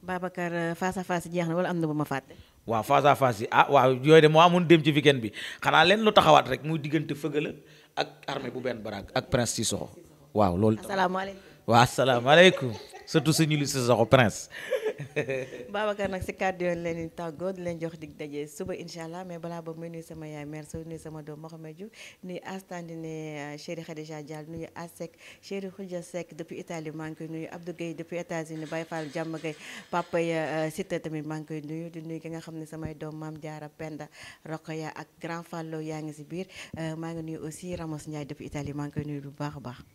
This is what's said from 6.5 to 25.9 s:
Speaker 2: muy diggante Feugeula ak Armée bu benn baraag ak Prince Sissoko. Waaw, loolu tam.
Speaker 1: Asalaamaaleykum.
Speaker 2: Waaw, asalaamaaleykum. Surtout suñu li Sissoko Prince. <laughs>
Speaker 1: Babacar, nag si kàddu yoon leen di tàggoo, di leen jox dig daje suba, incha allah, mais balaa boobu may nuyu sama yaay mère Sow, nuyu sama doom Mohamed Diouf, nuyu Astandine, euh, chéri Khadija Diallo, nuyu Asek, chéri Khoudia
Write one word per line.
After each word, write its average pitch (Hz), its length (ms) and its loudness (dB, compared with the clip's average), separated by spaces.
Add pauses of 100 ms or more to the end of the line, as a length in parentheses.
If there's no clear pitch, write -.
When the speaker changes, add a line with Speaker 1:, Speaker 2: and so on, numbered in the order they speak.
Speaker 2:
muy 156 140 -2
diggante 147 360 -2
Feugeula 147 380 -2 (440)
ak 147 120 -2 (180)
Armée 135 240 -6
bu 123 100 -8
benn 120 220 -6
baraag 101 320 -8
ak 127 160 -2
Prince 120 240 2
Sissoko. 98 340 -2 (460)
Waaw, 95 240 4
loolu 110 180 6
tam. 104 140 -10
Speaker 1:
Asalaamaaleykum. 190 500 -2 (260)
Speaker 2:
Waaw, 117 160 8
asalaamaaleykum. 131 920 6 (340)
Surtout 156 260 2
suñu 151 240 2
li 143 100 0
Sissoko 123 380 4
Prince. 117 440 6 (540)
<laughs> 135 720 -6
Speaker 1:
Babacar, 202 360 -2
nag 190 140 -6
si 202 100 -10
kàddu 185 320 -4
yoon 175 180 -2
leen 165 140 -4
di 165 200 -8
tàggoo, 170 360 -8
di 180 100 -10
leen 175 180 -6
jox 165 180 -8
dig 151 180 -14
daje 147 300 -8
suba, 185 300 -10
incha 165 280 -12
allah, 170 200 -12
mais 175 140 -12
balaa 170 240 -10
boobu 160 180 -12
may 170 100 -10
nuyu 165 120 -12
sama 160 260 -14
yaay 151 180 -12
mère 151 220 -12
Sow, 160 160 -10
nuyu 165 140 -12
sama 156 240 -14
doom 151 180 -14
Mohamed 160 360 -16
Diouf, 202 140 -14 (320)
nuyu 180 220 -10
Astandine, 175 640 -12
euh, 151 520 -10
chéri 165 240 -10
Khadija 156 400 -12
Diallo, 156 260 -12
nuyu 165 180 -10 (100)
Asek, - 360 -12 (300)
chéri 196 280 -10
Khoudia 180 320 -10